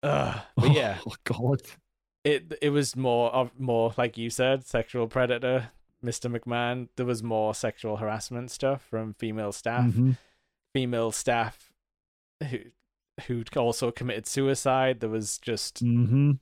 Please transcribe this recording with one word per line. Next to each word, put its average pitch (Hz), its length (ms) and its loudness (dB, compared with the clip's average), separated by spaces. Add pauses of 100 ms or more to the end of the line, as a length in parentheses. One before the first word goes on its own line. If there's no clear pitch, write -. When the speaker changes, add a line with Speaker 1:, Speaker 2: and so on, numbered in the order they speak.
Speaker 1:
Ugh, 139 380 0 (160)
but 147 160 6
yeah. 117 300 2
Speaker 2:
<laughs> - 40 -10
Oh, 117 80 -10 (100)
God. 123 380 -2 (640)
Speaker 1:
It, 151 360 0
it 147 100 2
was 143 260 0
more 120 360 2
of, 127 260 0
more, 117 380 2
like 120 220 0
you 117 120 -4
said, 131 360 0
sexual 117 420 -2
predator, 123 640 0 (320)
Mister 120 260 -4
McMahon. 120 680 -2
There 127 100 -2
was 117 160 -2
more 110 320 0
sexual 107 420 -4
harassment 110 540 -6
stuff 135 320 -2
from 110 320 -6
female 107 380 -6
staff. 123 340 0
Speaker 2:
Mm-hmm. 123 260 4 (600)
Speaker 1:
Female 120 380 0
staff - 600 -2 (800)
who, 123 80 -4 (680)
who'd 117 300 -6
also 120 340 0
committed 117 360 -6
suicide. 131 760 2
There 113 80 -4
was 110 300 -4
just, - 460 -6
Speaker 2:
Mm-hmm. 120 560 4